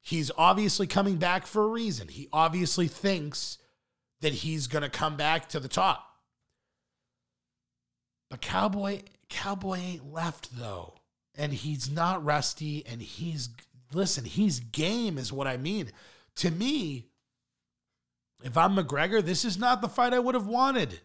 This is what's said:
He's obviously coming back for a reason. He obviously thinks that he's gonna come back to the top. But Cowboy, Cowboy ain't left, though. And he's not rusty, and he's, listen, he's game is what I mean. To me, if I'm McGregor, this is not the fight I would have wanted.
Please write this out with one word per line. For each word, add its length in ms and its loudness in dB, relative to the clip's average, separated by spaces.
He's 360 -2
obviously 520 6
coming 300 2
back 280 2
for 160 2
a 60 4
reason. 400 -2
He 240 -12
obviously 560 4
thinks 720 -2
that 140 0
he's 320 -4
gonna 240 -2
come 260 -2
back 340 2
to 100 -4
the 80 -10
top. 360 2
But 120 -14
Cowboy, 600 -2
Cowboy 480 -4
ain't 340 -10
left, 460 -8
though. 360 -10
And 160 -4
he's 360 -4
not 360 0
rusty, 600 -2
and 160 -10
he's, 500 -8
listen, 320 -2
he's 340 2
game 580 -2
is 160 -6
what 140 -2
I 100 -2
mean. 360 -4
To 140 2
me, 560 -2
if 140 -4
I'm 180 6
McGregor, 500 2
this 200 0
is 120 0
not 240 4
the 80 -2
fight 240 4
I 60 4
would 160 2
have 140 2
wanted. 560 2